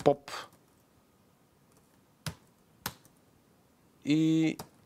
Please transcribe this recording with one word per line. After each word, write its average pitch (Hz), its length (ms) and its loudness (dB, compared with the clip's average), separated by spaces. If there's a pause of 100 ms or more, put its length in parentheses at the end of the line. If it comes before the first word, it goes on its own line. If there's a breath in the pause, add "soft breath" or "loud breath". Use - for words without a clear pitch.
pop - 280 2 (3750)
и 160 520 2 (280)